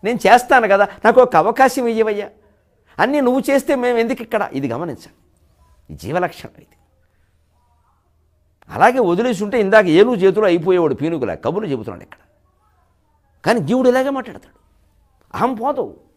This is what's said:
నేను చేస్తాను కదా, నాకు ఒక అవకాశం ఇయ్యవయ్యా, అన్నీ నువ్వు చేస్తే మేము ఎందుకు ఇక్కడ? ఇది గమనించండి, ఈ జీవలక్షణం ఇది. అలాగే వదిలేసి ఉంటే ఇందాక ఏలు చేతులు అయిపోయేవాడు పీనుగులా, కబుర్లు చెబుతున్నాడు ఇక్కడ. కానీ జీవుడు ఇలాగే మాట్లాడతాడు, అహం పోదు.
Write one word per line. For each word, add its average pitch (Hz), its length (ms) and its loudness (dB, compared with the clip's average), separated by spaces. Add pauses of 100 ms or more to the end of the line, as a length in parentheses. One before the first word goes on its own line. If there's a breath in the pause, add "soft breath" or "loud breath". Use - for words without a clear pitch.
నేను 220 120 -2
చేస్తాను 240 520 4
కదా, 196 200 2 (180 loud breath)
నాకు 226 160 4
ఒక 247 140 2
అవకాశం 254 520 2
ఇయ్యవయ్యా, 220 420 -4 (720 soft breath)
అన్నీ 269 220 0
నువ్వు 254 180 0
చేస్తే 277 360 0
మేము 247 220 -2
ఎందుకు 233 240 -4
ఇక్కడ? 220 320 -6
ఇది 139 140 -6
గమనించండి, 131 460 -10 (800)
ఈ 76 40 -18
జీవలక్షణం - 600 -8
ఇది. - 200 -20 (1900)
అలాగే 240 300 2
వదిలేసి 202 440 0
ఉంటే 214 160 -2
ఇందాక 208 260 4
ఏలు 180 260 4
చేతులు 196 340 2
అయిపోయేవాడు 175 480 2
పీనుగులా, 131 420 -4
కబుర్లు 170 340 -6
చెబుతున్నాడు 110 340 -8
ఇక్కడ. - 160 -20 (1300)
కానీ 226 140 2
జీవుడు 240 300 0
ఇలాగే 262 200 0
మాట్లాడతాడు, - 500 -12 (760)
అహం 254 200 -2
పోదు. 226 420 -6 (200)